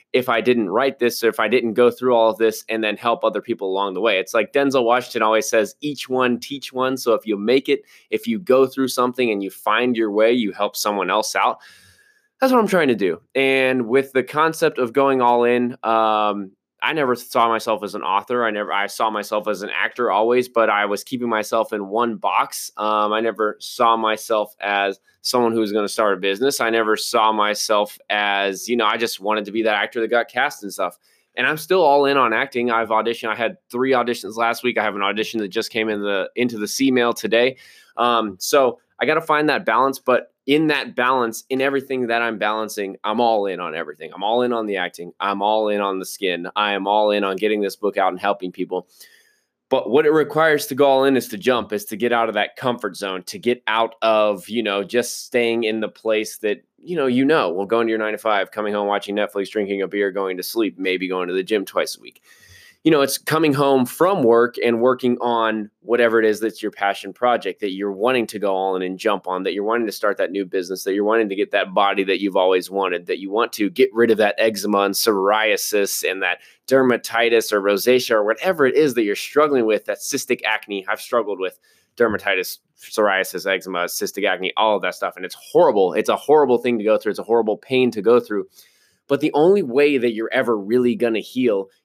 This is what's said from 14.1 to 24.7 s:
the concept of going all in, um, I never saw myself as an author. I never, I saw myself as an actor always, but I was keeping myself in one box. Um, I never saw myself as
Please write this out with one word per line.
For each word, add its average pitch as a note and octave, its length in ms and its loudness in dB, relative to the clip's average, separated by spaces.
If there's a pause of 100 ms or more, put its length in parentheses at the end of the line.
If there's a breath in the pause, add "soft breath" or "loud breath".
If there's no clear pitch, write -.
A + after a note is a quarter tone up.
the C3 100 0
concept D#3 540 0
of A#2+ 160 -2
going C3+ 300 2
all A#2+ 220 4
in, B2 380 0
um, G#2+ 680 2 (340)
I C3 80 0
never C#3+ 220 0
saw A#2 340 0
myself A2 360 0
as F#2+ 100 -8
an G#2+ 80 -8
author. G2+ 420 -2
I A2 60 0
never, G#2 220 -4
I G2+ 160 0
saw A#2 200 -2
myself G#2+ 380 -4
as G2+ 160 -4
an G2+ 100 -8
actor G#2+ 380 -2
always, A#2+ 380 2
but A2+ 200 2
I G#2 160 2
was G2+ 200 -4
keeping A#2+ 240 -6
myself A2 440 -2
in G2+ 160 -6
one A2+ 280 -2
box. G#2 600 -4
Um, G#2+ 360 0
I G#2+ 80 0
never G#2+ 400 -2
saw A2+ 360 2
myself G#2+ 640 -2
as G2+ 380 -2 (220)